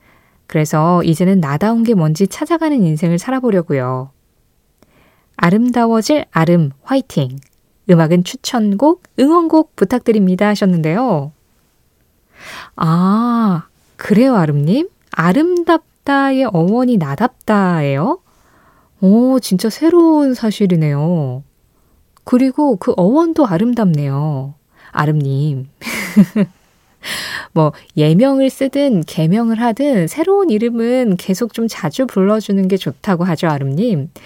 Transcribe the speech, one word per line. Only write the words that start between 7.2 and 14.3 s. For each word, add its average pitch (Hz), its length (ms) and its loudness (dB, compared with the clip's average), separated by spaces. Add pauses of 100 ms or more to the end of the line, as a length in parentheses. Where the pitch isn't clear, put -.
음악은 175 360 4
추천곡, 233 800 -2 (160)
응원곡 320 560 2
부탁드립니다 208 720 0
하셨는데요. 175 840 0 (1500)
아, 190 880 0 (280)
그래요, 240 400 2